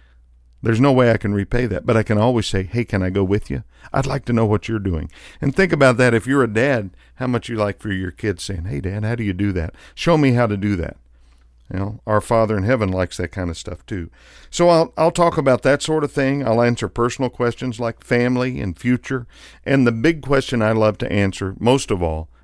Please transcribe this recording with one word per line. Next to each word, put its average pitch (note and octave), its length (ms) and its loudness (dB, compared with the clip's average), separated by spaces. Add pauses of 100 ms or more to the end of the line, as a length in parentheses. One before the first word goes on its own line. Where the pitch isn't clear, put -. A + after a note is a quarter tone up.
(640)
There's A2+ 180 2
no C#3 120 6
way B2+ 180 4
I A2 60 4
can G#2 180 -2
repay A#2+ 320 -2
that, G2+ 180 -4
but A#2 120 2
I A2 80 2
can G#2+ 140 0
always A2+ 280 2
say, F#2+ 160 -2
"Hey, A2+ 220 -4
can G2 180 -2
I F#2 80 -2
go G2 140 0
with G2+ 260 -2
you? A2 140 -6 (280)
I'd C3+ 140 0
like C#3 200 -4
to A#2 60 -2
know A2+ 140 2
what G#2 220 0
you're A2+ 100 -4
doing." F2 320 -4 (300)
And C#3+ 140 0
think F#3 180 2
about C#3 240 6
that. B2 180 4
If A2+ 120 0
you're C3+ 180 2
a A2 80 -2
dad, A2+ 380 0 (260)
how B2+ 100 -6
much B2 220 -2
you A#2 80 -6
like G#2 240 -2
for A2 100 -6
your F#2 220 -4
kids G2 320 -4
saying, F2 220 -8
"Hey, C3+ 140 -6
Dad, G2+ 240 -4
how A2+ 120 -2
do A#2+ 80 -4
you G2+ 80 0
do G2+ 200 -2
that? E2+ 220 -4 (220)
Show E3+ 200 2
me C#3 160 4
how A#2+ 140 2
to G#2 100 -2
do G2+ 200 0
that." D#2+ 200 -6 (760)
You F#2+ 60 -6
know, G2+ 280 -8
our G#2+ 160 2
Father A2 340 2
in F#2+ 60 0
heaven A2 260 2
likes F#2 300 -2
that E2+ 100 -4
kind F2+ 220 -6
of D#2 80 -10
stuff - 260 -14
too. F2+ 240 -8 (400)
So F3 220 4
I'll, E3 260 2
I'll E3 140 2
talk E3+ 260 2
about C3+ 280 2
that C#3 180 2
sort D#3 200 -2
of C#3+ 80 -2
thing. C#3 320 -2
I'll A#2 200 2
answer A#2 260 0
personal B2 400 -2
questions A#2+ 500 -4
like A#2 240 -6
family B2 560 0
and G2+ 200 -6
future. B2 480 -2 (400)
And C3+ 200 4
the A#2 60 4
big C#3+ 300 0
question C3 400 0
I G#2+ 100 2
love G#2+ 260 2
to - 140 -4
answer G2 460 -2
most B2+ 320 2
of F#2 120 0
all D#2+ 280 -2 (140)